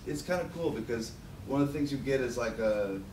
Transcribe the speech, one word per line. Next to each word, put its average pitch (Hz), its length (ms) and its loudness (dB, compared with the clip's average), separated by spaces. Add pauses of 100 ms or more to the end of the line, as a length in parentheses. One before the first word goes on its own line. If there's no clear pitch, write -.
it's 147 160 -4
kind 180 180 0
of - 140 -4
cool 165 160 0
because 113 420 -4 (360)
one 139 120 4
of 143 60 6
the 143 100 -4
things 143 140 2
you 139 80 0
get 135 220 2
is 120 180 0
like 113 200 0
a, 104 420 2 (120)